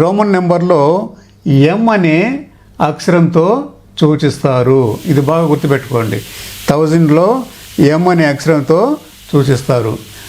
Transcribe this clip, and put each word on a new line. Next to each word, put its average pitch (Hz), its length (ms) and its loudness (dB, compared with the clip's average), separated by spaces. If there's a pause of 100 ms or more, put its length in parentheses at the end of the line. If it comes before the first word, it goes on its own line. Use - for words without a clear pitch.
రోమన్ 202 340 0
నెంబర్లో 175 440 2 (880)
ఎం 214 100 -2 (140)
అనే 165 240 2 (720)
అక్షరంతో 165 580 0 (520)
సూచిస్తారు. 135 840 2 (300)
ఇది 143 180 2
బాగా 165 220 0
గుర్తుపెట్టుకోండి, 131 680 -2 (500)
థౌజండ్లో 160 580 2 (680)
ఎం 165 100 0 (100)
అనే 165 180 2
అక్షరంతో 156 480 0 (520)
సూచిస్తారు. 127 600 0 (360)